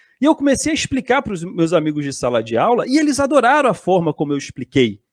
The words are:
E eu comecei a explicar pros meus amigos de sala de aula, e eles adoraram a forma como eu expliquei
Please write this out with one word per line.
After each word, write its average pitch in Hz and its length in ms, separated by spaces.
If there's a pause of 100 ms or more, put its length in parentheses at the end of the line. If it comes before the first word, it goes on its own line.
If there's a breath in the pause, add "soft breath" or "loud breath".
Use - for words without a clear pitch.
(200 soft breath)
E 247 40
eu 311 100
comecei 285 380
a - 20
explicar 269 480
pros 180 220
meus 170 280
amigos 156 320
de 139 80
sala 120 300
de 117 140
aula, 208 300
e 262 100
eles 302 240
adoraram 269 480
a 185 60
forma 170 400
como 147 180
eu 143 60
expliquei 123 760